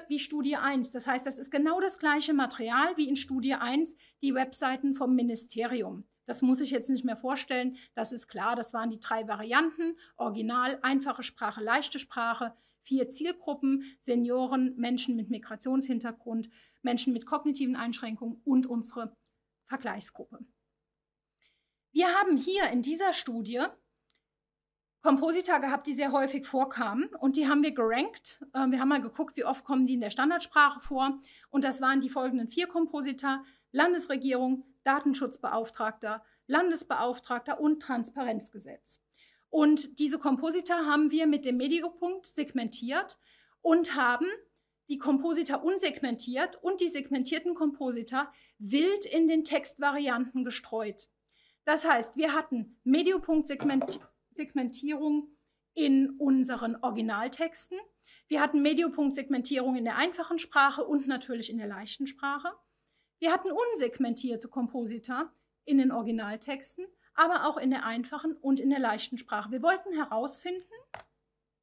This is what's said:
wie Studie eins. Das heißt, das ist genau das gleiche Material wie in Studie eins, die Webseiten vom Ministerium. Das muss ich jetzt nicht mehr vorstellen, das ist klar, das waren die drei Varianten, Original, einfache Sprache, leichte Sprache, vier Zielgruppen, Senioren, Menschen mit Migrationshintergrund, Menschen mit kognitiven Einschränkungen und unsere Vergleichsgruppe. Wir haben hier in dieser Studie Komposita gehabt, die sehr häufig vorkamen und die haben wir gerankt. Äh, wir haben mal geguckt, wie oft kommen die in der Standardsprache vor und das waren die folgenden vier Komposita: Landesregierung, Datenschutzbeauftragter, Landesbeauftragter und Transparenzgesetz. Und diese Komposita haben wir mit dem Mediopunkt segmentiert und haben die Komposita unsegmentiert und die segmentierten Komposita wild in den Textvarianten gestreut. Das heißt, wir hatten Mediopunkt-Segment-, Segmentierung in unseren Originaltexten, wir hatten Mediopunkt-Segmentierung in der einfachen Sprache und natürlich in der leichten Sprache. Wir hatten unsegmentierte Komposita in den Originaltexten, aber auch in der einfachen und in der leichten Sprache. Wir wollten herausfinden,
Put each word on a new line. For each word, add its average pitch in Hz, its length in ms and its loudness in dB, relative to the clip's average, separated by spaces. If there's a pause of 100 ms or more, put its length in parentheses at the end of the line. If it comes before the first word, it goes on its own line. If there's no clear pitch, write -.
wie 285 100 -2
Studie 294 380 -2
eins. 269 340 0
Das 247 160 -8
heißt, 262 180 -2
das 269 140 -6
ist - 100 -14
genau 311 320 2
das 381 160 0
gleiche 294 380 2
Material 254 600 2
wie 302 120 2
in 277 60 2
Studie 262 400 -2
eins, 277 400 0 (260)
die 277 140 -2
Webseiten 262 580 -2
vom 254 220 2
Ministerium. 226 920 -4 (200)
Das 247 160 -2
muss 254 180 6
ich 269 80 -2
jetzt 262 220 -2
nicht 254 120 0
mehr 240 140 -2
vorstellen, 254 600 -4 (180)
das 226 160 -4
ist 240 160 -12
klar, 214 280 -2
das 226 200 -6
waren 226 160 -2
die 220 80 -10
drei 226 280 -4
Varianten, 311 720 0 (200)
Original, 233 680 -2
einfache 269 400 0
Sprache, 214 400 -8
leichte 269 340 0
Sprache, 233 560 -4 (300)
vier 262 260 0
Zielgruppen, 285 760 -2 (160)
Senioren, 254 760 0
Menschen 247 400 -2
mit 214 140 -4
Migrationshintergrund, 226 1200 -4 (340)
Menschen 247 300 0
mit 233 120 -4
kognitiven 277 500 0
Einschränkungen 233 680 -6
und 254 220 4
unsere 233 500 -6 (500)
Vergleichsgruppe. - 760 -10 (1500)
Wir 339 160 4
haben 359 300 4
hier 349 320 0
in 247 120 2
dieser 330 320 0
Studie 233 520 -4 (1400)
Komposita 320 540 4
gehabt, 277 300 -2
die 294 60 -4
sehr 277 180 -2
häufig 269 340 0
vorkamen 254 720 -2
und 269 200 0
die 294 120 2
haben 294 160 4
wir 302 80 2
gerankt. 262 800 -2
Äh, 262 140 0
wir 254 120 2
haben 262 100 2
mal 285 120 4
geguckt, 277 340 -6
wie 277 100 -4
oft - 200 -4
kommen 262 220 4
die 262 80 0
in 240 60 0
der 262 100 -4
Standardsprache 285 680 4
vor 269 400 -2 (300)
und 269 140 2
das 262 180 -2
waren 269 200 4
die 262 80 -4
folgenden 254 400 -2
vier 349 180 -2
Komposita: 277 760 -2 (280)
Landesregierung, 262 920 0 (200)
Datenschutzbeauftragter, 226 1400 -2 (220)
Landesbeauftragter 269 1120 -2
und 302 220 2
Transparenzgesetz. 233 1200 -6 (480)
Und 302 500 4
diese 294 200 0
Komposita 320 640 0
haben 302 260 4
wir 320 140 2
mit 294 200 4
dem 247 120 0
Mediopunkt 339 720 -2
segmentiert 269 880 -4 (440)
und 330 340 4
haben 254 320 2 (640)
die 277 60 -4
Komposita 285 580 0
unsegmentiert 285 1040 -2
und 370 200 -2
die 349 80 2
segmentierten 285 680 -2
Komposita 269 760 -2 (280)
wild 320 460 2
in 330 220 4
den 320 180 4
Textvarianten 277 1000 -2
gestreut. 220 640 -6 (560)
Das 311 220 2
heißt, 233 300 2
wir 294 160 2
hatten 285 500 -2
Mediopunkt-Segment-, 294 1160 2 (360)
Segmentierung 294 920 -2 (440)
in 269 440 4
unseren 254 640 2
Originaltexten, 240 960 -4 (500)
wir 302 140 2
hatten 294 200 4
Mediopunkt-Segmentierung 269 1120 0
in 240 80 -2
der 226 140 -2
einfachen 339 420 -2
Sprache 277 460 2
und 277 220 0
natürlich 254 420 -6
in 226 80 -6
der 208 100 -6
leichten 208 400 -8
Sprache. 277 460 -6 (680)
Wir 330 120 2
hatten 370 200 0
unsegmentierte 269 960 -2
Komposita 240 840 -6 (320)
in 285 120 6
den 262 140 6
Originaltexten, 233 920 -6 (280)
aber 330 320 4
auch 302 120 0
in 262 120 0
der 262 160 0
einfachen 247 500 -4
und 269 240 2
in 269 100 2
der 277 100 2
leichten 233 380 -2
Sprache. 208 340 -6
Wir 247 100 -4
wollten 370 320 2
herausfinden, 302 800 -4 (880)